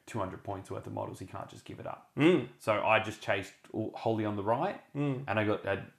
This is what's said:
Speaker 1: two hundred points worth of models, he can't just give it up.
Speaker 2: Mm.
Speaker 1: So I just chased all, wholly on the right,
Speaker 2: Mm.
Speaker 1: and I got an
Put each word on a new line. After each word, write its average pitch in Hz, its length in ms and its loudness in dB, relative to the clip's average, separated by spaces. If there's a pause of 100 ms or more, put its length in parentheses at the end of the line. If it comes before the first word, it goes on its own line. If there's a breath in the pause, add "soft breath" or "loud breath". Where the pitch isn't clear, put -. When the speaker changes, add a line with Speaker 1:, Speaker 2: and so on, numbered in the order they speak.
Speaker 1:
two 113 140 -6
hundred 92 240 -6
points 95 280 -8
worth 104 160 -8
of 104 60 -8
models, 104 260 -6
he 95 60 -12
can't - 240 -12
just - 160 -20
give - 140 -14
it - 80 -10
up. - 300 -10
Speaker 2:
Mm. 147 300 6 (120)
Speaker 1:
So 107 220 2
I 110 180 6
just 104 220 -4
chased 101 320 -2 (200)
all, 110 220 -2
wholly 110 300 0
on 104 100 -2
the 101 80 -2
right, 113 360 0 (160)
Speaker 2:
Mm. 139 320 -2
Speaker 1:
and 104 120 2
I 107 40 4
got 104 220 2
an 98 200 0 (140)